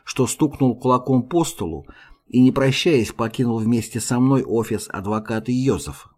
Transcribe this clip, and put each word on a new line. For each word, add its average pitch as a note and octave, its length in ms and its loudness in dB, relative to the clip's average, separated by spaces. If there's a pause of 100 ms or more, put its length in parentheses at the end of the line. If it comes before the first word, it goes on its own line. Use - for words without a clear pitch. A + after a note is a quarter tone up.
что - 200 -2
стукнул C3+ 500 0
кулаком B2+ 480 2
по E3+ 200 0
столу E2 420 -8 (420)
и, A#2+ 120 2
не B2+ 140 6
прощаясь, C3+ 580 2
покинул A#2 460 -2
вместе A2+ 420 0
со A#2+ 200 -2
мной C3 240 4
офис A2 460 -2
адвоката A2 640 -4
Йозефа. B2 680 -2